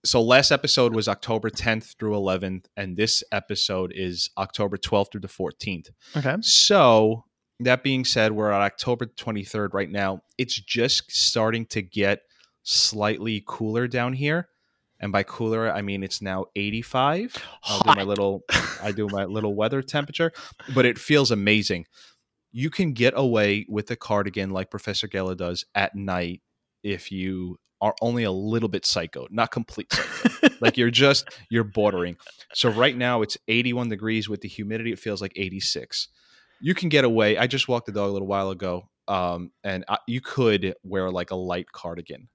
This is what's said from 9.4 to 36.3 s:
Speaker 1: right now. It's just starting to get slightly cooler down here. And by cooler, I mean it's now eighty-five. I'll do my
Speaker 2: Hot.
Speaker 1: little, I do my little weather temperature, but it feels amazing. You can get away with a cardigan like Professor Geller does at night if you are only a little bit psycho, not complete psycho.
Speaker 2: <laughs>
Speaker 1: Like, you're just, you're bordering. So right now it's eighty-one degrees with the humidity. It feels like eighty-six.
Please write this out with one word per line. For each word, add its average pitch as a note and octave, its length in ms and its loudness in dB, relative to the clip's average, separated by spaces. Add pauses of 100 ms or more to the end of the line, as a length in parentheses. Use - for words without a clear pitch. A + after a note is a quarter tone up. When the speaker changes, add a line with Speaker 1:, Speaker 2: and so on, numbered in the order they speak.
Speaker 1:
right G2 160 -2
now. G2 320 -2 (140)
It's B2+ 200 -2
just - 560 -2
starting A2+ 540 0
to - 160 -4
get G2 400 0 (420)
slightly G#2+ 840 0
cooler A2+ 400 -2
down B2 280 -2
here. D3 340 -2 (500)
And G2+ 140 -6
by G2 100 2
cooler, A2+ 480 -2
I G2+ 120 -2
mean G2 200 -4
it's - 180 -8
now F#2+ 260 -4 (100)
eighty-five. B2+ 800 -2 (260)
I'll G#2 180 -4
do - 100 4
my D3+ 100 10
Speaker 2:
Hot. G2 80 -2
Speaker 1:
little, G2+ 340 0 (400)
I G#2+ 80 -2
do G#2 180 -2
my G2 180 -2
little G#2 280 -2
weather A#2 280 0
temperature, D3 500 -2 (420)
but B2+ 100 6
it A#2+ 140 4
feels C#3+ 320 2
amazing. G2+ 560 2 (640)
You C3 200 -4
can E3 220 0
get A#2+ 240 4
away G#2+ 520 4
with G#2 240 -4
a F#2+ 40 -4
cardigan G2+ 540 -2
like F#2+ 180 -4
Professor - 400 -6
Geller F#2 280 -2
does F2 280 -4 (120)
at G2 180 0
night F2+ 480 -4 (400)
if G2 300 -6
you F#2 460 -6 (220)
are G#2 200 0
only A#2+ 220 -2
a G#2 80 0
little G#2+ 380 -2
bit F#2 180 -4
psycho, D#2+ 440 -4
not A#2 220 0
complete - 400 -6
psycho. - 600 2
Speaker 2:
<laughs> - 60 -20
Speaker 1:
Like, A2+ 160 2
you're A#2+ 160 2
just, C#3 360 4 (220)
you're A2+ 140 2
bordering. G2 520 0 (380)
So - 160 2
right B2 260 2
now B2 260 2
it's - 140 -2 (120)
eighty-one A#2+ 400 0
degrees A2 400 -2
with G#2 140 -6
the G#2 60 -12
humidity. A2 440 -6
It - 80 -8
feels G#2 200 -6
like G2 140 -8
eighty-six. - 720 -6 (540)